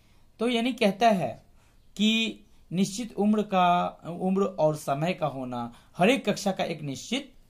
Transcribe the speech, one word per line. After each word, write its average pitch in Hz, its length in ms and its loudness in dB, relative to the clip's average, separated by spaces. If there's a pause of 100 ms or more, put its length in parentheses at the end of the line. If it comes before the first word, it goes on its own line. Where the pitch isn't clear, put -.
(400)
तो 233 100 0
यानी 240 240 0
कहता 226 360 2
है 160 340 0 (520)
कि 220 440 2 (320)
निश्चित 196 460 -2
उम्र 214 240 2
का, 180 460 2 (340)
उम्र 190 220 2
और 156 320 2
समय 151 380 -2
का 160 140 -2
होना, 123 460 -8 (240)
हर 185 120 4
एक 262 200 2
कक्षा 196 220 -2
का 185 120 -4
एक 156 180 -6
निश्चित 180 500 -8 (180)